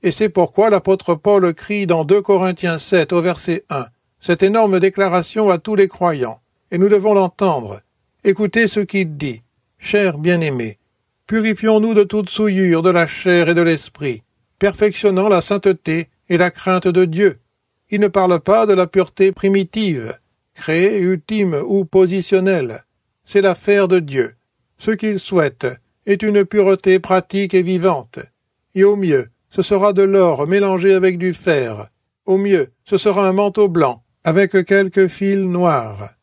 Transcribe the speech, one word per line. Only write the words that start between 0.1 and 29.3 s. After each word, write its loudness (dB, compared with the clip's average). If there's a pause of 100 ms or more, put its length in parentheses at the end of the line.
c'est -2
pourquoi 0
l'apôtre 0
Paul 0
crie -6
dans 0
deux 2
Corinthiens -2
sept -2
au 0
verset -4
un, -8 (320)
cette 0
énorme 2
déclaration 0
à 2
tous -6
les 4
croyants, -4 (300)
et -4
nous 2
devons 2
l'entendre. -2 (420)
Écoutez 0
ce -4
qu'il -4
dit. « -10 (380)
Chers -2
bien-aimés, -2 (480)
purifions-nous 0
de 6
toute -4
souillure 0
de 4
la 2
chair 0
et 2
de 2
l'esprit, -4 (380)
perfectionnant 0
la 2
sainteté -2 (180)
et -2
la 2
crainte -2
de 2
Dieu. » 0 (500)
Il -2
ne 2
parle 2
pas 2
de 4
la 2
pureté 0
primitive, -2 (340)
créée, 0
ultime -2
ou 0
positionnelle. 0 (420)
C'est 0
l'affaire 2
de 2
Dieu. -4 (420)
Ce -4
qu'il -2
souhaite -2 (400)
est 0
une 2
pureté 2
pratique -2
et 4
vivante. -2 (560)
Et 2
au 4
mieux, -2 (200)